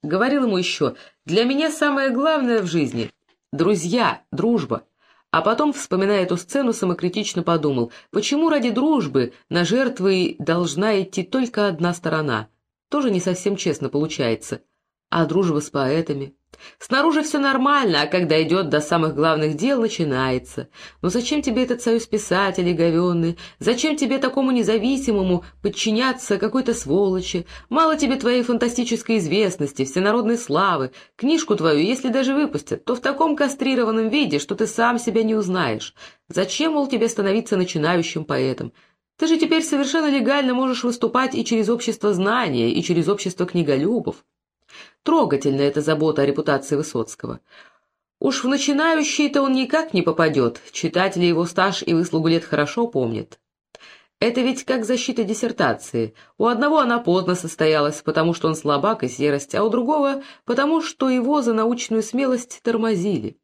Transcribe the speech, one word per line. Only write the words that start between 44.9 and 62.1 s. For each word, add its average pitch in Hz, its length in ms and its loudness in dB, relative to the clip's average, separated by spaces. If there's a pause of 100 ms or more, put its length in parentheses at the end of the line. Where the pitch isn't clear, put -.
Трогательна 147 580 2
эта 143 200 2
забота 151 400 2
о 139 40 4
репутации 139 520 0
Высоцкого. - 640 -6 (800)
Уж 262 240 0
в 247 40 0
начинающие-то 285 960 2
он 269 80 0
никак 269 420 0
не 180 80 2
попадёт, 151 600 0 (100)
читатели 175 540 0
его 175 200 2
стаж 185 400 0
и - 80 0
выслугу 165 360 2
лет 165 140 2
хорошо 185 440 -2
помнят. 117 520 -4 (800)
Это 240 220 0
ведь 262 220 -2
как 240 220 -2
защита 240 400 -2
диссертации. 131 920 -2 (220)
У 226 100 2
одного 285 320 2
она 240 200 2
поздно 180 360 2
состоялась, 156 680 0
потому 160 320 0
что 160 140 -2
он 160 80 0
слабак 147 480 0
и 127 60 -2
серость, 143 440 -2
а 202 100 0
у 226 60 2
другого — 277 540 0 (220)
потому 294 360 0
что 269 280 -2
его 254 320 2
за 233 120 0
научную 226 480 0
смелость 254 600 -4